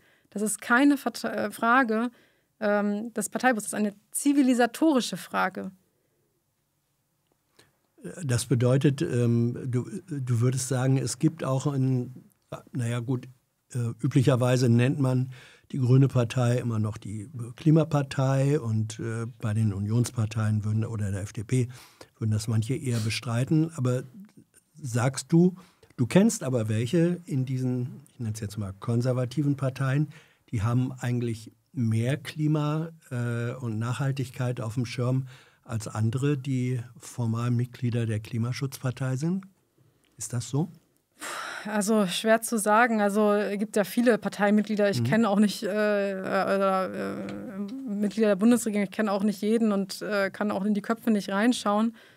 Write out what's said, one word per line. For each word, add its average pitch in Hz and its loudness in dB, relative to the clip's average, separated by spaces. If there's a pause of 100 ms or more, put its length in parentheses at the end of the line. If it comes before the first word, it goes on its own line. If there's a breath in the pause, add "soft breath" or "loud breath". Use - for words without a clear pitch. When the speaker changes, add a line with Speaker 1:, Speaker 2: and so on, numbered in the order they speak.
(300 soft breath)
Speaker 1:
das 202 -6
ist 214 -4
keine 277 4
Verte-, 233 -6
äh, 208 -4
Frage, 233 2 (500 soft breath)
ähm, 208 0
des - -4
Parteibus. 233 0
Das - -10
ist - -6
eine 208 -2 (180)
zivilisatorische 254 2
Frage. 190 -4 (2500 soft breath)
Speaker 2:
Das 123 -2
bedeutet, 135 2
ähm, 117 0
du, 123 -4 (180)
du 127 -2
würdest 131 0
sagen, 131 2
es 131 -4
gibt 156 0
auch 131 -2
in, 127 -2 (420)
naja 120 -4
gut, 123 -6 (440)
äh, 127 -8 (220)
üblicherweise 127 4
nennt 123 4
man 127 0 (400 loud breath)
die - -4
Grüne 131 6
Partei 123 2
immer 117 -4
noch 107 -2
die 104 -12 (280)
Klimapartei 143 2
und, 110 -4
äh, 113 -6 (140)
bei 107 -2
den 107 2
Unionsparteien 107 -2
würden, 110 0
oder 104 -6
der 95 -6
F 101 -10
D 107 -8
P, 127 0 (500 loud breath)
würden 113 -2
das 107 -2
manche 110 0
eher 120 -4
bestreiten. 123 0
Aber 127 0 (760)
sagst 127 -2
du, 175 6 (400 loud breath)
du 123 0
kennst 202 4
aber 123 0
welche 165 2
in 131 -2
diesen, 127 -4 (100)
ich - -14
nenn's 110 -6
jetzt 101 -8
mal 98 -6
konservativen 127 0
Parteien, 139 -2 (420 loud breath)
die 107 -2
haben 123 0
eigentlich 120 -4 (200)
mehr 113 0
Klima, 151 -2 (200)
äh, 120 -4
und 113 -6
Nachhaltigkeit 123 -4
auf 110 -6
dem 123 -2
Schirm 131 -2 (380 loud breath)
als 110 -6
andere, 127 0
die 127 -2 (160)
formal 117 -4
Mitglieder 120 -2
der 107 -2
Klimaschutzpartei 127 -4
sind? 175 -2 (720)
Ist - -12
das 117 -4
so? 156 -2 (960 loud breath)
Speaker 1:
Also 208 2
schwer 220 2
zu 226 -2
sagen. 214 4
Also, 208 4
es 202 0
gibt 208 -4
ja 208 4
viele 240 4
Parteimitglieder. 208 2
Ich 139 0
Speaker 2:
Mhm. 117 0
Speaker 1:
kenne 220 2
auch 202 4
nicht, 202 2
äh, 202 0
äh, 190 -8
oder, 196 0
äh, 196 -8 (340)
Mitglieder 208 0
der 202 2
Bundesregierung. 214 2
Ich 190 -6
kenne 220 -2
auch 202 0
nicht 202 -2
jeden 220 2
und, 196 -2
äh, 202 -2
kann 214 -4
auch 196 -4
in 214 2
die 202 -2
Köpfe 233 -2
nicht 202 0
reinschauen. 214 0 (200 loud breath)